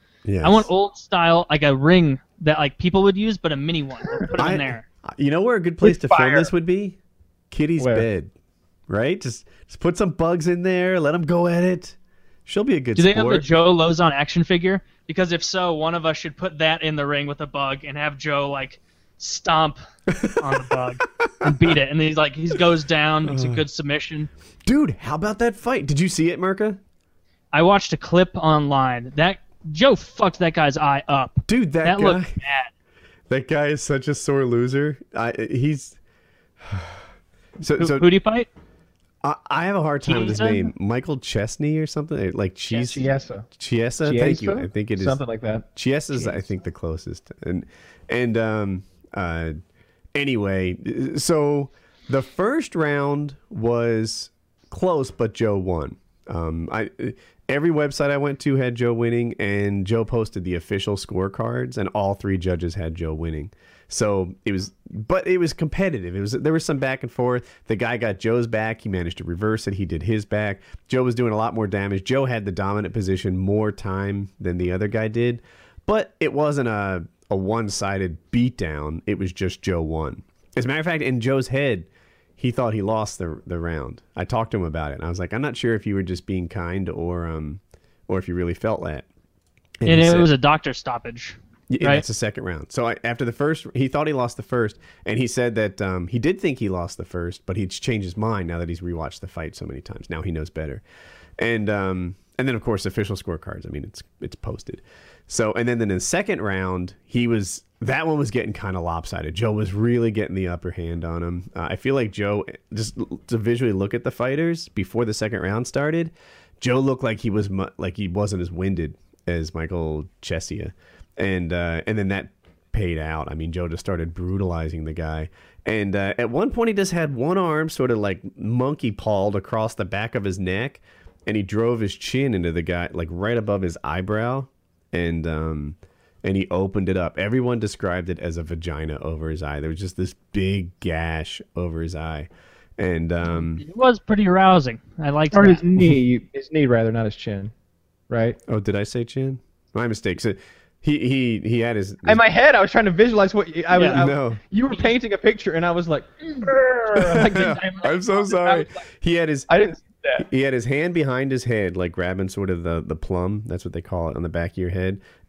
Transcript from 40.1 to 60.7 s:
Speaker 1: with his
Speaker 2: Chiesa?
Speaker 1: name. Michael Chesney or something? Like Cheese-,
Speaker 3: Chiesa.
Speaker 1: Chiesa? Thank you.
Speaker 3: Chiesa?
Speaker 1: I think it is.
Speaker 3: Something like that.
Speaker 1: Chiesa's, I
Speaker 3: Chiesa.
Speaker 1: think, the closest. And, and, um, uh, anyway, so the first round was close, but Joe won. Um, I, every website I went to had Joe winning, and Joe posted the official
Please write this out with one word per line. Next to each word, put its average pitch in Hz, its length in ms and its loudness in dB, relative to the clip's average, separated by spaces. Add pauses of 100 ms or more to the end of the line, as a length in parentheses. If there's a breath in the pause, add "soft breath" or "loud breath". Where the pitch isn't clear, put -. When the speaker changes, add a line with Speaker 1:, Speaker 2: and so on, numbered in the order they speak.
Speaker 1:
with 110 100 0
his 107 100 0
Speaker 2:
Chiesa? 110 120 4
Speaker 1:
name. 95 280 0
Michael 123 380 -2
Chesney 147 600 -2
or 156 100 -2
something? 147 460 -4
Like 95 220 -2
Cheese-, 120 360 -4
Speaker 3:
Chiesa. 131 540 -4 (120)
Speaker 1:
Chiesa? 120 560 0
Thank 123 280 2
you. 101 100 -2
Speaker 3:
Chiesa? 240 100 -4
Speaker 1:
I - 60 -6
think 104 240 -4
it 98 80 -2
is. 95 60 -2
Speaker 3:
Something 135 220 0
like 113 140 -6
that. 110 340 -6
Speaker 1:
Chiesa's, 131 520 -2
I 95 60 -2
Speaker 3:
Chiesa. 95 140 -6
Speaker 1:
think, 92 160 -6
the 90 80 -8
closest. 85 600 -10 (120)
And, 90 220 -4 (440 soft breath)
and, 120 280 0
um, 107 460 -2 (300)
uh, 82 400 -4 (600)
anyway, 98 640 0 (400)
so 147 520 0 (400 soft breath)
the 135 120 2
first 233 540 -2
round 143 600 0 (140)
was 113 800 0 (400)
close, 165 420 0
but 110 220 -2
Joe 107 240 2
won. 90 400 -2 (300)
Um, 82 440 -4
I, 110 200 -2 (560 soft breath)
every 143 220 2
website 147 420 0
I 143 60 0
went 139 240 -2
to 139 160 2
had 123 180 0
Joe 120 180 2
winning, 117 460 0
and 101 480 0
Joe 113 180 2
posted 110 380 -2
the 90 120 -2
official 98 400 -4